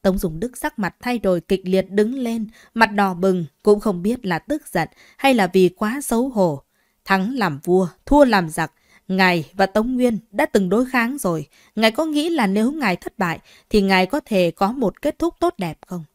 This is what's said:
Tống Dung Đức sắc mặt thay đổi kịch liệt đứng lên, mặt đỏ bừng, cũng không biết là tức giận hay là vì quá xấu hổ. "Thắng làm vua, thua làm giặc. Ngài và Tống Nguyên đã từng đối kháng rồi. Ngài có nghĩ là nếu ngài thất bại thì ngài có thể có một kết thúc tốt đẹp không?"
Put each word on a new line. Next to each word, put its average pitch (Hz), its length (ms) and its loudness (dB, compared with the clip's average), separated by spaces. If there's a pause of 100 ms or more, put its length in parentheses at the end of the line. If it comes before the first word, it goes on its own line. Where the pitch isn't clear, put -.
Tống 196 160 0
Dung 160 220 -6
Đức 247 180 -8
sắc 302 220 -8
mặt - 220 -4
thay 247 180 -4
đổi 180 220 0
kịch 190 220 -2
liệt 185 260 0
đứng 214 240 0
lên, 233 340 -6 (260)
mặt 226 200 2
đỏ 196 200 0
bừng, 180 320 0 (180)
cũng 208 160 4
không 190 220 -4
biết 226 240 -4
là 170 140 -2
tức 302 280 -8
giận 160 220 -4 (280)
hay 269 160 2
là 202 200 2
vì 185 160 6
quá 220 340 -4
xấu 240 260 -2
hổ. 180 320 0 (440)
"Thắng 190 300 -2
làm 170 280 -2
vua, 180 240 2 (180)
thua 285 200 6
làm 196 240 2
giặc. 160 220 -6 (360)
Ngài 180 460 2
và 196 120 2
Tống 220 300 -2
Nguyên 240 220 2 (140)
đã 269 140 0
từng 196 240 2
đối 233 200 2
kháng 254 280 -2
rồi. 160 300 -4 (280)
Ngài 220 160 4
có 302 140 -2
nghĩ 302 240 -2
là 277 180 0
nếu 214 240 0
ngài 254 240 -2
thất - 240 -14
bại 175 200 -4 (300)
thì 208 120 4
ngài 190 240 4
có 277 200 -4
thể 180 260 0
có 196 200 -2
một 233 300 -4
kết - 180 -4
thúc 330 200 -2
tốt 349 180 0
đẹp 170 200 -8 (100)
không?" 175 160 -12 (120)